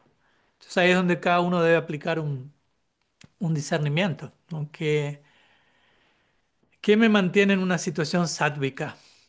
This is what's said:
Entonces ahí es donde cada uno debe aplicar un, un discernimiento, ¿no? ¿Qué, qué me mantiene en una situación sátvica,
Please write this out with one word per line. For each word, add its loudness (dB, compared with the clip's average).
Entonces -10
ahí 4
es 4
donde 2
cada 2
uno 0
debe 4
aplicar -4
un, -8
un -2
discernimiento, -2
¿no? -10
¿Qué, -4
qué 4
me 4
mantiene 2
en 0
una -2
situación -2
sátvica, -4